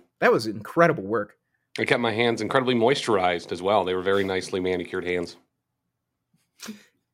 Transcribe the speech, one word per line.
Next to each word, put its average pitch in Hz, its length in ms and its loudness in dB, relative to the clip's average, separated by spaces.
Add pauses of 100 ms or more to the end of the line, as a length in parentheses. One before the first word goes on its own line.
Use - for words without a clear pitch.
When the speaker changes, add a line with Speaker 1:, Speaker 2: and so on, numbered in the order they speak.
(200)
Speaker 1:
That 233 120 4
was 139 140 2
incredible 110 600 0
work. 104 340 -4 (400)
Speaker 2:
I 113 60 -2
kept 127 160 2
my 117 120 0
hands 117 260 2
incredibly 123 360 0
moisturized 107 760 2
as 87 120 -8
well. 98 200 2
They 92 120 -2
were 92 80 -4
very 98 200 2
nicely 95 360 -4
manicured 90 460 -4
hands. 87 320 -4 (1200)
Speaker 1:
<laughs> - 60 -18 (460)